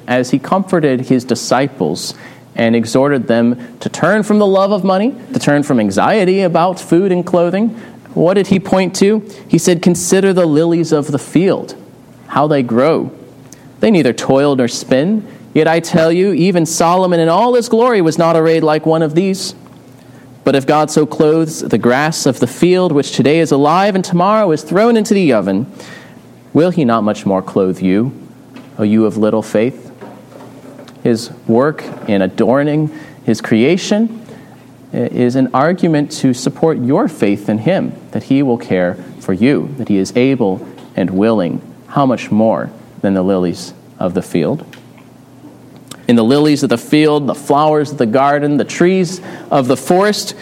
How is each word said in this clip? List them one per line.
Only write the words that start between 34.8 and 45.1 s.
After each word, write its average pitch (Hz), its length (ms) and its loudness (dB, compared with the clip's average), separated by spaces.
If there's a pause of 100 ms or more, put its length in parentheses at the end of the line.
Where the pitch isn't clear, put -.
is 123 420 -2
an 131 200 0
argument 156 580 0
to 131 220 0
support 147 440 -2
your 143 300 0
faith - 400 -2
in 107 80 0
him, 160 380 -2 (160)
that 113 140 -8
he 135 180 0
will 120 160 0
care 90 380 -2 (240)
for - 120 -4
you, 98 460 0
that 110 100 -8
he 104 80 0
is 95 180 -2
able 123 520 0 (280)
and 92 140 -2
willing, 101 540 0 (260)
how 143 160 -2
much 120 260 -2
more 104 400 0 (300)
than 98 140 0
the 95 80 0
lilies 92 500 -2 (260)
of 90 140 -4
the 92 80 -2
field? 87 460 -4 (1400)